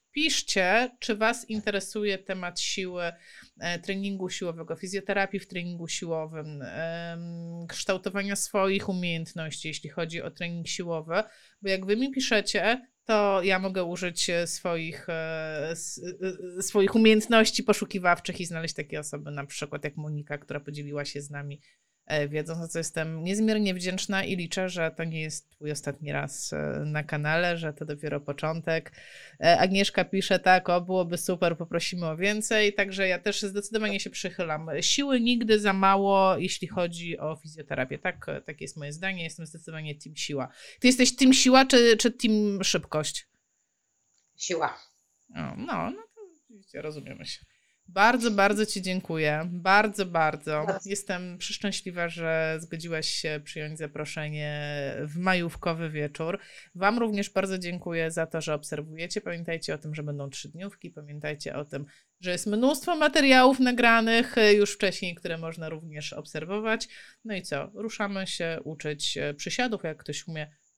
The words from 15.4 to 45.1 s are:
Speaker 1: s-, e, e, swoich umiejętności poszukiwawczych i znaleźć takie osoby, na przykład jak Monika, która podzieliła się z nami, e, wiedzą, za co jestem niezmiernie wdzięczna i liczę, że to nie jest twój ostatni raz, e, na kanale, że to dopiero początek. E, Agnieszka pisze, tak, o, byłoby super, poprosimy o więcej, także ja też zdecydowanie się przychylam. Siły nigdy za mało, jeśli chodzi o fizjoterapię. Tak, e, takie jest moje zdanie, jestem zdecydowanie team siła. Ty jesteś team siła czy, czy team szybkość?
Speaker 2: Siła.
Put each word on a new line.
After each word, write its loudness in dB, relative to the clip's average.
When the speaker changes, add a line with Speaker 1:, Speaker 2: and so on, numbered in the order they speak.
Speaker 1:
s-, -8
e, -8
e, -6
swoich 4
umiejętności 6
poszukiwawczych 2
i -6
znaleźć -6
takie -8
osoby, -8
na -8
przykład -8
jak -8
Monika, -6
która -8
podzieliła -8
się -10
z -12
nami, -12
e, 0
wiedzą, -6
za -8
co -8
jestem -6
niezmiernie 2
wdzięczna -2
i -4
liczę, -4
że -2
to -4
nie -4
jest -8
twój -8
ostatni -6
raz, -6
e, -4
na -2
kanale, 0
że -4
to -12
dopiero -6
początek. -4
E, 8
Agnieszka 4
pisze, 2
tak, 6
o, 4
byłoby 0
super, 0
poprosimy -4
o -4
więcej, 2
także 0
ja 2
też -2
zdecydowanie -2
się -8
przychylam. -4
Siły 2
nigdy 4
za 2
mało, 4
jeśli -4
chodzi -4
o -6
fizjoterapię. -8
Tak, -6
e, -8
takie -14
jest -14
moje -10
zdanie, -6
jestem -10
zdecydowanie -10
team -18
siła. -4
Ty 6
jesteś 6
team 8
siła 8
czy, 8
czy 4
team 2
szybkość? -2
Speaker 2:
Siła. -2